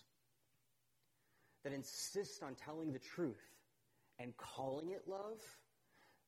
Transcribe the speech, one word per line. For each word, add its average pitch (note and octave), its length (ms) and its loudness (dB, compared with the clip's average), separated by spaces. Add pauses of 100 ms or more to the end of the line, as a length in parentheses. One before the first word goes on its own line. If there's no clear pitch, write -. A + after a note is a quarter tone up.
(1600)
that C#3+ 100 2
insist - 720 0
on C#3 120 0
telling D#3 380 2
the C3 60 2
truth C3+ 440 2 (760)
and B2 180 -4
calling C3+ 540 2
it F#3+ 160 -2
love G3+ 340 -2 (880)